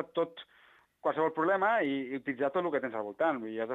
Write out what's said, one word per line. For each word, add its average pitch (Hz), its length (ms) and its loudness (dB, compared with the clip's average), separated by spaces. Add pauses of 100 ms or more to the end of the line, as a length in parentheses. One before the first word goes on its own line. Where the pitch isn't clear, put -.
(160)
tot, 165 240 -2 (640)
qualsevol 156 320 2
problema 190 480 2
i, 135 300 -2
i 135 80 -4
utilitzar 139 340 -2
tot 180 80 2
el 170 80 0
que 139 80 2
tens 120 160 -4
al 107 80 -2
voltant. 127 380 0
Vull 110 100 -6
dir, 110 140 -4
has 113 100 -4